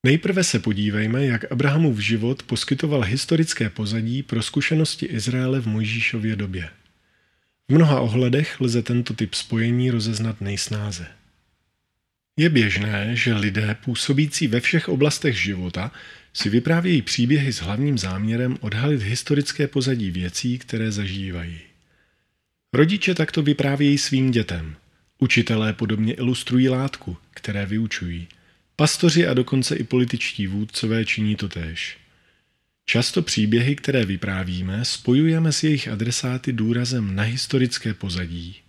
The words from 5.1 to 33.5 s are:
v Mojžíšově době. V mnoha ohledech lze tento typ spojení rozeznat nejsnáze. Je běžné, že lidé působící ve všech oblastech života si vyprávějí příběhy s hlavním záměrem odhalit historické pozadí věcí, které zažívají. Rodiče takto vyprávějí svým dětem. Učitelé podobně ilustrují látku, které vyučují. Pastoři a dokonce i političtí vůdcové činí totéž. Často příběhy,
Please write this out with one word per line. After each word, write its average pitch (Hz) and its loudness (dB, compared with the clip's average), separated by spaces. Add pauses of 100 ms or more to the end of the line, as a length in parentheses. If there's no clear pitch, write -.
v 113 -4
Mojžíšově 110 -2
době. 92 -6 (1000)
V 131 4
mnoha 147 6
ohledech 127 2
lze 120 2
tento 120 0
typ 110 -2
spojení 120 0
rozeznat 113 -2
nejsnáze. 101 -6 (1300)
Je 160 6
běžné, 104 2
že 117 2
lidé 104 0
působící 143 0
ve 120 2
všech - 0
oblastech 147 2
života 90 -4 (420)
si - -2
vyprávějí 156 2
příběhy 135 2
s - -6
hlavním 117 0
záměrem 110 -2
odhalit 117 0
historické 139 0
pozadí 123 0
věcí, 90 -2
které 110 -4
zažívají. 92 -6 (1120)
Rodiče 180 -4
takto 160 -4
vyprávějí 143 0
svým 131 0
dětem. 87 -4 (420)
Učitelé 110 2
podobně 110 -2
ilustrují 127 2
látku, 127 -4 (140)
které 101 -6
vyučují. 92 -4 (480)
Pastoři 160 4
a 131 0
dokonce 127 2
i 117 -2
političtí 120 0
vůdcové 107 -2
činí 107 0
totéž. 85 -8 (880)
Často 120 2
příběhy, 120 2